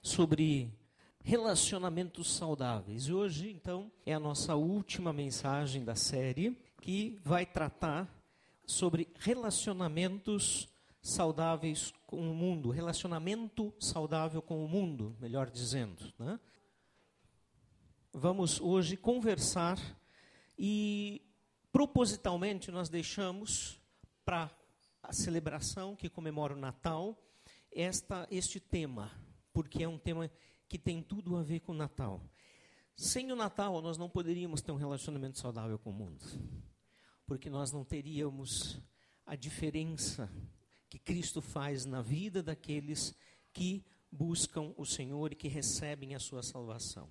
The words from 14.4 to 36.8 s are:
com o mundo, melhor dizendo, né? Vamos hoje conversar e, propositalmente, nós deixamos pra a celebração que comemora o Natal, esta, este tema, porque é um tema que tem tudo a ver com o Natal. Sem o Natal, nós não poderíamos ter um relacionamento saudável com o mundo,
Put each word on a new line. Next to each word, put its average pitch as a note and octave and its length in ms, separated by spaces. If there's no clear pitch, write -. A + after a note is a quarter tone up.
com D#3 240
o D#3 40
mundo, D3+ 500
melhor A#2+ 320
dizendo, A#2+ 680
né? D#3+ 220
Vamos F3 480
hoje F3+ 360
conversar G3 840
e, G#3 640
propositalmente, G#3 1000
nós F3 180
deixamos F#3 920
pra E3+ 240
a F3 100
celebração E3 840
que G3+ 140
comemora D3+ 440
o C#3 60
Natal, D#3+ 580
esta, F#3 580
este F#3+ 300
tema, C3+ 540
porque D#3+ 320
é E3 40
um E3 100
tema E3 300
que - 100
tem E3 240
tudo F3 360
a E3 80
ver D#3+ 160
com - 100
o E3 60
Natal. C3 520
Sem C4 340
o B3+ 60
Natal, G3+ 440
nós E3 160
não F3 140
poderíamos F3 520
ter E3 100
um C#3+ 40
relacionamento C#3 600
saudável A2+ 400
com A2 120
o - 20
mundo, F#2+ 320